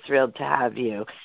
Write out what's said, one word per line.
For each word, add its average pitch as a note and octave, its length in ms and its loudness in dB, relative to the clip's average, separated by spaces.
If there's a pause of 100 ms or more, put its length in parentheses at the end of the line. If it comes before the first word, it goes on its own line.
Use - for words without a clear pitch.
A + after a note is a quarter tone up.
thrilled C3 300 2
to D3 80 -6
have C3+ 320 0
you. A2 300 -2 (180)